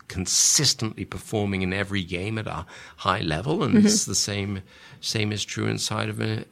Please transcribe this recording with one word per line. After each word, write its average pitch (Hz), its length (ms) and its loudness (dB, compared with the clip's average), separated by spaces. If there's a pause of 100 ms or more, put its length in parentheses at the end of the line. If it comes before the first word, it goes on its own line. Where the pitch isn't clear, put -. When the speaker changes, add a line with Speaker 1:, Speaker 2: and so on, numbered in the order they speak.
Speaker 1:
consistently - 960 2
performing 98 580 -2
in 92 100 0
every 98 300 -2
game 90 360 -4
at 107 100 -6
a - 180 -6 (300)
high 98 240 2
level. 131 420 0
And 123 120 4
Speaker 2:
Mm-hmm. 208 120 8
Speaker 1:
it's 214 180 4
the 98 120 -4
same, 101 460 -2 (380)
same 107 320 -2
is 101 120 -4
true 107 220 -4
inside 107 420 -2
of 110 120 -6
an 110 320 -2